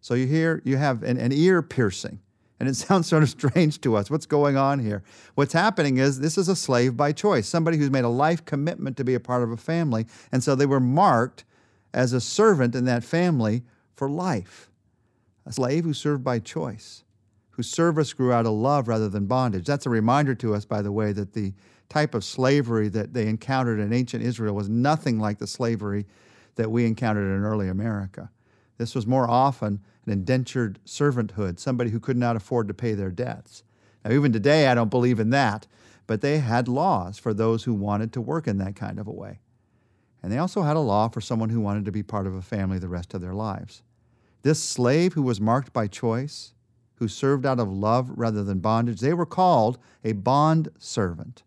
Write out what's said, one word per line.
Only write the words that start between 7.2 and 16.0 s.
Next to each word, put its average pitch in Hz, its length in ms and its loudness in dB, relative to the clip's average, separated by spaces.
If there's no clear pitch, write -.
somebody 165 300 0
who's 143 120 2
made 131 140 2
a 120 60 2
life 151 340 2
commitment 139 540 -4
to 131 80 -4
be 127 80 2
a 123 80 2
part 123 220 -2
of 113 80 -4
a 117 60 -8
family, 139 500 -2
and 131 140 0
so 139 120 2
they 135 100 4
were 135 160 2
marked 131 640 4
as 123 180 2
a 127 80 0
servant 131 560 4
in 127 80 0
that 123 220 0
family 127 580 0
for 139 160 -4
life. 147 600 -6
A 123 80 -14
slave 139 320 0
who 156 80 -2
served 143 300 -2